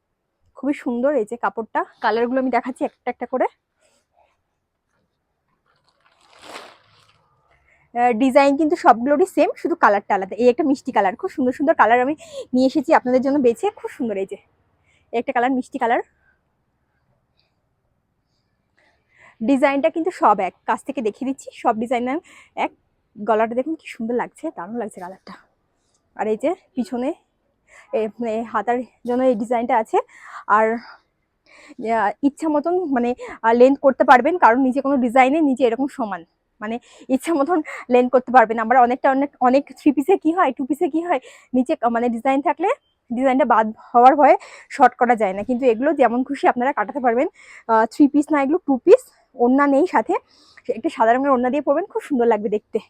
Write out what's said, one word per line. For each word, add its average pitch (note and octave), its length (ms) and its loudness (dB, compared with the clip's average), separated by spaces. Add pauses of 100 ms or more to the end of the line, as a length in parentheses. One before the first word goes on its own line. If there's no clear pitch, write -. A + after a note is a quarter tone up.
(580)
খুবই C#4+ 160 -4
সুন্দর B3 400 -4
এই A3 120 -2
যে A#3 120 -12
কাপড়টা। A3+ 440 -6 (180)
কালারগুলো A#3 400 -2
আমি C4 120 -2
দেখাচ্ছি B3 320 -4
একটা - 280 -8
একটা - 160 -10
করে। - 200 -2 (4000)
আহ, A#3+ 180 2
ডিজাইন C4+ 440 4
কিন্তু D#4+ 180 0
সবগুলোরই C#4+ 520 2
সেম, E4 280 0
শুধু E4+ 200 -6
কালারটা G#3 400 2
আলাদা। F#3+ 200 -6
এই A#3+ 140 2
একটা B3 140 2
মিষ্টি C4+ 280 -2
কালার, G3+ 240 0
খুব F#4+ 140 -8
সুন্দর B3+ 240 -2
সুন্দর D#4 220 0
কালার A#3+ 260 4
আমি C#4 140 -2 (360)
নিয়ে B3+ 160 2
এসেছি D4+ 260 -4
আপনাদের B3 280 2
জন্য C#4 180 -2
বেছে, A#3+ 320 0
খুব - 180 -14
সুন্দর। A3 280 -8
এই G3 140 -6
যে G3 60 -12 (760)
একটা A#3 200 -4
কালার B3 180 0
মিষ্টি C4 280 -6
কালার, B3 220 0 (3500)
ডিজাইনটা C#4 480 2
কিন্তু E4+ 220 -4
সব G#3+ 280 2
এক। F#3 140 -4 (120)
কাছ A#3 180 -4
থেকে C#4 180 -10
দেখিয়ে G#3+ 280 -6
দিচ্ছি, - 240 -10
সব - 260 -2
ডিজাইন A#3+ 260 -4 (520)
এক। C4 140 -4 (440)
গলাটা A3 400 -2
দেখুন C#4 200 -4
কি - 120 -14
সুন্দর A#3 280 -8
লাগছে, F#3 360 -8
দারুণ F#3+ 260 -12
লাগছে G#3 220 -10
কালারটা। F#3 340 -18 (840)
আর G3+ 100 -6
এই G#3+ 100 -2
যে C#4+ 140 -2 (220)
পিছনে B3 360 -6 (840)
এ, A3+ 60 -2 (140)
মানে A3+ 300 -6
হাতার A#3 360 -4 (260)
জন্য B3 180 -2
এই B3+ 120 2
ডিজাইনটা A#3 420 -2
আছে। A3+ 200 -2 (500)
আর, A3 180 4 (1200)
আহ, A3 220 0 (120)
ইচ্ছা C#4+ 260 -2
মতন D4+ 240 -2 (120)
মানে, B3 240 -2 (320)
আহ, A3+ 120 2
লেন্থ B3+ 260 6
করতে C#4 240 2
পারবেন, C4 340 6
কারণ B3 240 4
নিচে B3+ 200 0
কোনো C#4+ 160 -2
ডিজাইন B3+ 340 2
নেই, D#4+ 120 0
নিচে C4+ 220 0
এরকম A#3 220 0
সমান, G3+ 340 -10 (400)
মানে G#3+ 140 -8 (340)
ইচ্ছা C4 240 -2
মতন D#4 260 0 (300)
লেন্থ B3 220 4
করতে B3 200 0
পারবেন। A3+ 280 4
আমরা A3+ 220 0
অনেকটা, B3 300 2
অনেক, C4+ 180 0 (100)
অনেক C4 240 2 (120)
থ্রি - 160 0
পিসে D4+ 260 0
কি D#4 140 -4
হয়, F4 200 0
টু C#4+ 140 -8
পিসে D#4 240 -4
কি D#4 120 -4
হয়, E4+ 180 -4 (340)
নিচে B3+ 220 -2
ক-, A#3+ 140 -2
মানে A#3 200 -2
ডিজাইন C4+ 320 -2
থাকলে D#4+ 280 -2 (420)
ডিজাইনটা B3+ 340 0
বাদ A3 220 2 (200)
হওয়ার B3 280 6
ভয়ে D4 200 6 (340)
শর্ট B3+ 260 2
করা B3 200 2
যায় G3+ 180 -2
না, G3 100 -8
কিন্তু B3+ 220 -4
এগুলো B3 280 0
যেমন B3 300 0
খুশি C#4 240 -6
আপনারা B3 260 0
কাটাতে A3+ 260 -6
পারবেন। B3 280 0 (400)
আহ, A3+ 180 2
থ্রি D4 220 2
পিস D4 220 0
না, D4+ 120 0
এগুলো C#4+ 240 0
টু C#4 120 0
পিস। G4+ 240 4 (340)
ওড়না C4 320 2
নেই C#4 200 2
সাথে, - 260 -2 (560)
একটা A#3 200 -6
সাদা A3+ 240 0
রঙের C#4 180 0
ওড়না B3 180 0
দিয়ে C#4+ 180 -2
পরবেন, D#4 180 0
খুব - 160 -8
সুন্দর A#3+ 260 0
লাগবে G#3+ 220 0
দেখতে। G#3 300 -6 (100)